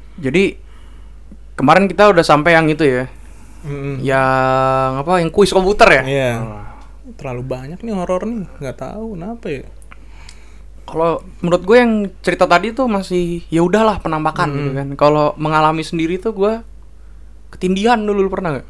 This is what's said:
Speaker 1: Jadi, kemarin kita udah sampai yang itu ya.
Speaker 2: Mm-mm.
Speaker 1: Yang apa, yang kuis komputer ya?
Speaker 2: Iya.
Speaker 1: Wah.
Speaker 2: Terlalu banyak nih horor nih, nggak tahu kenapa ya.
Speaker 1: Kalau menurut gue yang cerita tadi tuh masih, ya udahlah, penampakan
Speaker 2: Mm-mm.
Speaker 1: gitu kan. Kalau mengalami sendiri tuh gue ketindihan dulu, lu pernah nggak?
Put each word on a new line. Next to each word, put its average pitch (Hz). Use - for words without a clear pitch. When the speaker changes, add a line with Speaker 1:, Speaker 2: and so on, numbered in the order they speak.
Speaker 1:
Jadi, 165
kemarin 165
kita 196
udah 175
sampai 156
yang 160
itu 156
ya. 127
Speaker 2:
Mm-mm. 139
Speaker 1:
Yang 135
apa, 156
yang 165
kuis 196
komputer 202
ya? 135
Speaker 2:
Iya. 135
Speaker 1:
Wah. 107
Speaker 2:
Terlalu 123
banyak 135
nih 233
horor 180
nih, 214
nggak 139
tahu 208
kenapa 208
ya. 131
Speaker 1:
Kalau 160
menurut 175
gue 214
yang 240
cerita 180
tadi 175
tuh 262
masih, 180
ya 160
udahlah, 202
penampakan 156
Speaker 2:
Mm-mm. 143
Speaker 1:
gitu 143
kan. 139
Kalau 151
mengalami 156
sendiri 165
tuh 202
gue 214
ketindihan 196
dulu, 208
lu 190
pernah 185
nggak? 123